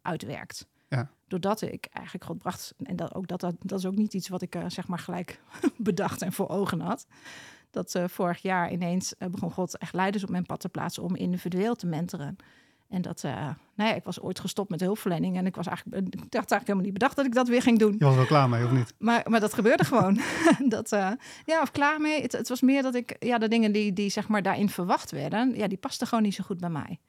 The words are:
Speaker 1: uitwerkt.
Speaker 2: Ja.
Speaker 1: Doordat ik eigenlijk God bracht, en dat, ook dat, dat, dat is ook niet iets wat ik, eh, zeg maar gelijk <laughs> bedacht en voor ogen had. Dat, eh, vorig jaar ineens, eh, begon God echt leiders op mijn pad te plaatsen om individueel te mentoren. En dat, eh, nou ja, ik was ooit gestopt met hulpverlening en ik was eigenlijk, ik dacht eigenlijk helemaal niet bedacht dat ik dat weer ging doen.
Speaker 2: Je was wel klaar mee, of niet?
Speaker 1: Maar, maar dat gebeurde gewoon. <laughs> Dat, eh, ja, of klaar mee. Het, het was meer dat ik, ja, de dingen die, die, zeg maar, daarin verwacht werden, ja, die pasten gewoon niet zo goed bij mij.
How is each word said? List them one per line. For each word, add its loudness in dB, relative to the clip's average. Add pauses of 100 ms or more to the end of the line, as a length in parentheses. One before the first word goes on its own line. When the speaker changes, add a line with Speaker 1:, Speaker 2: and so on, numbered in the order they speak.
Speaker 1:
uitwerkt. -8 (220)
Speaker 2:
Ja. -2 (180)
Speaker 1:
Doordat -2
ik -8
eigenlijk -12
God -8
bracht, -8 (100)
en -8
dat, -6
ook -8
dat, -6
dat, -4
dat -6
is -6
ook -4
niet 0
iets -6
wat -6
ik, -8
eh, -6
zeg -8
maar -4
gelijk -10 (180)
<laughs> 0
bedacht -2
en -4
voor -2
ogen -2
had. -6 (680)
Dat, -6
eh, 0
vorig -2
jaar 0
ineens, -2
eh, -6
begon -4
God -4
echt -10
leiders -2
op -6
mijn -2
pad -8
te -8
plaatsen -6
om -2
individueel -2
te -6
mentoren. -4 (520)
En -4
dat, -8
eh, -4 (420)
nou 2
ja, 2
ik -4
was -8
ooit -6
gestopt -4
met -4
hulpverlening 0
en 0
ik -2
was -4
eigenlijk, -4
ik -6
dacht -12
eigenlijk 2
helemaal 0
niet -4
bedacht 2
dat 2
ik 0
dat 4
weer 4
ging 6
doen. 6
Speaker 2:
Je 6
was 8
wel 6
klaar 6
mee, 2
of 2
niet? 2
Speaker 1:
Maar, 2
maar 6
dat 0
gebeurde 4
gewoon. 6 (240)
<laughs> 8
Dat, 0
eh, 2 (340)
ja, 2
of 0
klaar 2
mee. 0
Het, -4
het -4
was -4
meer 6
dat 0
ik, -4
ja, 0
de 2
dingen 4
die, 2
die, 0
zeg -4
maar, 2
daarin 2
verwacht -2
werden, 0
ja, -2
die -4
pasten -4
gewoon 2
niet 2
zo -6
goed -6
bij -4
mij. -6